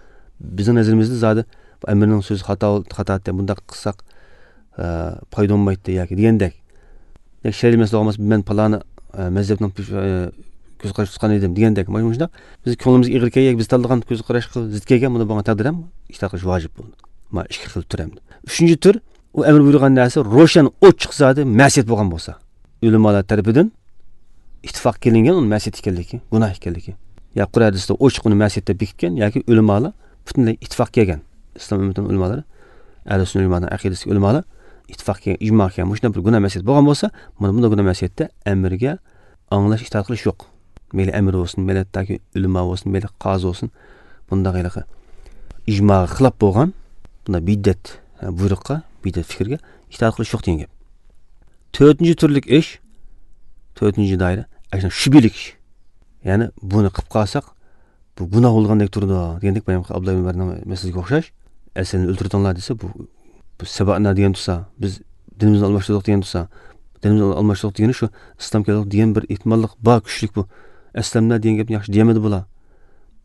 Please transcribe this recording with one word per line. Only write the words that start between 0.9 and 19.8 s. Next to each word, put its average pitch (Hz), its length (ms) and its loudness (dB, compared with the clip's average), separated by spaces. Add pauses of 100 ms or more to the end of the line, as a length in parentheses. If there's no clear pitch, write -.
zodi 113 280 0 (320)
bu - 120 -20
amirning 104 360 2
so'zi 98 200 -6
xato, 101 260 -2 (160)
xato 98 320 -4
deb 95 180 -8
bunday 98 220 -4
qilsak, - 400 -10 (800)
e, - 80 -8 (420)
foyda 104 260 -2
bo'lmaydi 98 440 -2
yoki 90 200 -6
degandek. 104 360 2 (880)
Yoki 110 160 -6
shar'iy 117 220 4
masala 110 200 2
bo'lmasa, 107 220 -2
men 104 200 2
paloni, 107 380 0 (300)
e, 98 200 -12
mazhabni, 101 380 -2
e, 98 360 -8 (760)
ko'z 101 140 -10
qarash 104 220 -4
tutgan 110 180 -2
edim 98 220 0
degandek. 104 340 2
Mana 104 160 -4
shunday 117 260 -4 (320)
biz 120 140 -4
ko'nglimizga 127 380 4
ig'ir 120 160 0
kelgan, 131 280 2
biz 113 100 -2
tanlagan 123 340 0
ko'z 113 240 -6
qarash 117 240 -4
qilib 117 220 -8
zid 104 140 -8
kelgan, 127 260 2
buni 117 160 -2
bo'lgan 104 180 -4
taqdirda 107 240 -2
ham 170 100 -6 (260)
itoat - 260 -10
qilish 92 160 -8
vojib 90 260 -4
bo'ldi. - 220 -20 (320)
Mana - 200 -8
ikki - 220 -14
xil 87 160 -10
tur - 140 -8
hamda. 78 200 -12 (220)
Uchinchi 170 360 2
tur, 202 180 6 (400)
u - 80 -2
amr 151 180 8
buyurgan 139 340 6